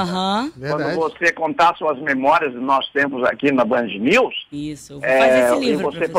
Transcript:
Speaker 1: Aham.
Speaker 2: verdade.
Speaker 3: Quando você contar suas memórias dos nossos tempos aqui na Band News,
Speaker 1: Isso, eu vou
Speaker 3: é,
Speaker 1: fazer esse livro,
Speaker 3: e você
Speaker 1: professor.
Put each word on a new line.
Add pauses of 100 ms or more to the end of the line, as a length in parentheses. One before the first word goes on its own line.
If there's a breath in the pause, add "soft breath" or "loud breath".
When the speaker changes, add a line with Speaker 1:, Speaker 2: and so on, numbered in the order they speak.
Speaker 1:
Aham.
Speaker 2:
verdade.
Speaker 3:
Quando (220)
você
contar
suas
memórias
dos
nossos
tempos
aqui
na
Band
News, (160)
Speaker 1:
Isso,
eu
vou
Speaker 3:
é,
Speaker 1:
fazer (160)
esse
livro,
Speaker 3:
e
você
Speaker 1:
professor.